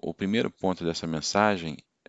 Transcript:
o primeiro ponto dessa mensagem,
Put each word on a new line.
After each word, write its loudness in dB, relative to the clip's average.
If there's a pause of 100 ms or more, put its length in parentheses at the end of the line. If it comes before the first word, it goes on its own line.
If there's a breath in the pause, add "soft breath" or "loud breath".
o -4
primeiro 0
ponto -2
dessa -2
mensagem, 0 (320)